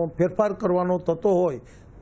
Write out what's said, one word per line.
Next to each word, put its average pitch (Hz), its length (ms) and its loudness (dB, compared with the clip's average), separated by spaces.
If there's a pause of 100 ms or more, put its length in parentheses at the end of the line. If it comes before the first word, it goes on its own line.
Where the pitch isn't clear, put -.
(180)
ફેરફાર 190 360 0
કરવાનો 180 440 0
થતો 175 320 -2
હોય 175 300 2 (420)